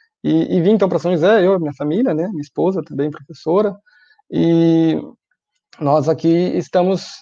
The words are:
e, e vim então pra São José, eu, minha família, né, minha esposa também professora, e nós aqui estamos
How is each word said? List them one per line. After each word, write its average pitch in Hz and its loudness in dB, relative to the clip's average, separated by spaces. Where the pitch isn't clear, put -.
e, 160 0
e 175 2
vim 180 4
então 196 2
pra 180 -2
São 170 -2
José, 185 2
eu, 190 2
minha 151 -4
família, 170 -2
né, 160 -2
minha 180 -8
esposa 170 -2
também 147 -6
professora, 170 -4
e 165 2
nós 147 0
aqui 165 0
estamos 180 -2